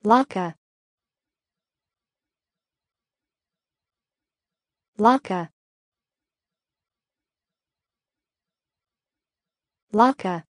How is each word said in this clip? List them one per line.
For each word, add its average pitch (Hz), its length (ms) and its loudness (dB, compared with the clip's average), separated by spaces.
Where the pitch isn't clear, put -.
Laka. 208 520 0
Laka. 208 520 0
Laka. 208 560 0